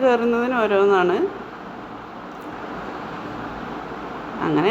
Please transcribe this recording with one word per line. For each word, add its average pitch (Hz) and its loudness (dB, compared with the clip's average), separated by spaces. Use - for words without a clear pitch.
കയറുന്നതിന് 240 4
ഓരോന്നാണ്. 196 6
അങ്ങനെ 160 4